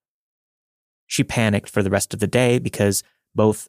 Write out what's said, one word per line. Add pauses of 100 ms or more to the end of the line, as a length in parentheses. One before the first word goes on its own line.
(1080)
She
panicked
for
the
rest
of
the
day
because (320)
both